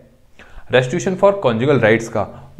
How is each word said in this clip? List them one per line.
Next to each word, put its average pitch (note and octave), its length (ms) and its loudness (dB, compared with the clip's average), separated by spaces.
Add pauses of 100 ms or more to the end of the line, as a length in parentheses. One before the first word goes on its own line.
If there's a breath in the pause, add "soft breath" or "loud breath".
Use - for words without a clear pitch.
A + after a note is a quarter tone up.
(720 soft breath)
restitution E3 520 -2
for G3 80 4 (140)
conjugal B2+ 320 0
rights A2+ 300 2
का, - 520 -8